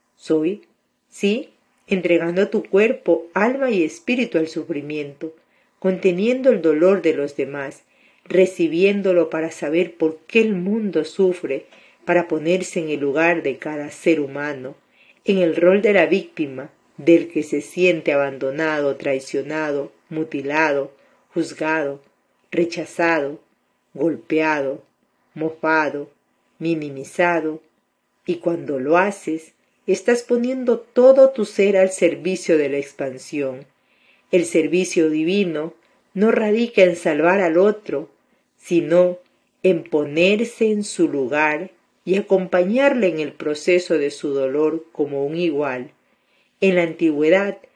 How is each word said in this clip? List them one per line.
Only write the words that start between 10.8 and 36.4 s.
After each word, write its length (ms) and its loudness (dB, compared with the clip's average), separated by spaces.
sufre, 600 -2
para 220 0
ponerse 520 -2
en 100 -6
el 100 -4
lugar 440 0
de 140 -4
cada 340 -8
ser 280 0
humano, 560 -8
en 140 2
el 160 2
rol 260 4
de 120 4
la 120 6
víctima, 680 -4
del 320 4
que 140 -4
se 180 -4
siente 500 0
abandonado, 840 -2
traicionado, 960 -4
mutilado, 800 -2
juzgado, 680 -4
rechazado, 880 -2
golpeado, 880 -2
mofado, 760 -2
minimizado. 1000 -2
Y 120 -4
cuando 420 -4
lo 180 2
haces, 560 -4
estás 380 0
poniendo 560 -2
todo 500 6
tu 160 -2
ser 320 2
al 140 4
servicio 680 0
de 120 0
la 80 -2
expansión. 880 -8
El 140 2
servicio 640 0
divino 640 -2
no 180 2
radica 520 2